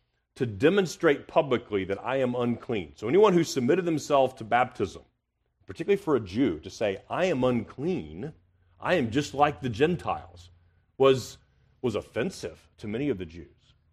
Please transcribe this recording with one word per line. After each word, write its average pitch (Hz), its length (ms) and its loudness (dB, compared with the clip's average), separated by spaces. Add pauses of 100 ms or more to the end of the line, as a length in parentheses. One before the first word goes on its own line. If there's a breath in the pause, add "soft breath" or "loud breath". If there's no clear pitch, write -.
(340)
to 127 140 -4
demonstrate 151 800 2
publicly 120 580 0
that 98 180 -4
I 123 140 -2
am 127 160 0
unclean. 120 640 -4
So 107 120 -10
anyone 190 260 6
who 170 100 6
submitted 156 420 0
themselves 143 500 2
to - 80 -12
baptism, 117 600 -2 (640)
particularly 190 360 -2
for 156 140 0
a 156 60 2
Jew, 98 380 0
to 85 100 -14
say, 98 300 -4 (100)
"I 143 160 -2
am 147 180 0
unclean, 123 880 -4 (480)
I 123 140 -2
am 123 180 0
just 143 220 -2
like 143 260 2
the 131 80 -6
Gentiles," 113 840 -2 (480)
was, 135 420 2 (420)
was 113 140 -2
offensive 107 840 -8
to - 100 -14
many 123 220 -4
of 113 80 -2
the 92 80 -8
Jews. 80 220 -16 (460)